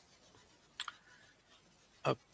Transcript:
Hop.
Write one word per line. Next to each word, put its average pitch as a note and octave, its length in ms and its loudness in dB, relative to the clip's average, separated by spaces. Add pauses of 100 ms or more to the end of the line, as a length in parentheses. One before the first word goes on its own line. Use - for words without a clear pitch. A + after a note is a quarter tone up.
(2000)
Hop. C#3 140 10 (160)